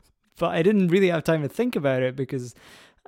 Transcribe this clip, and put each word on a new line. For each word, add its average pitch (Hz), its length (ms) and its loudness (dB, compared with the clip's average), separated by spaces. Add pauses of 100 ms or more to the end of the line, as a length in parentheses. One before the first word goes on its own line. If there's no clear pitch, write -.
(380)
But 170 140 -2
I 170 120 0
didn't 190 260 4
really 185 200 4
have 165 140 -2
time 160 200 0
to 139 60 -4
think 240 260 -4
about 135 260 0
it 127 140 -2
because 127 400 -8 (520)